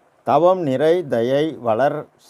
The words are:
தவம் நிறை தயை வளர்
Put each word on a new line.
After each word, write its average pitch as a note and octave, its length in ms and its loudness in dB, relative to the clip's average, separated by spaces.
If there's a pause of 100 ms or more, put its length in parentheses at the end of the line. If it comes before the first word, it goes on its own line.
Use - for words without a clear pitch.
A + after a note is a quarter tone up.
(220)
தவம் E3+ 380 2
நிறை D#3 460 0
தயை C3 540 -2
வளர் B2+ 460 -2 (240)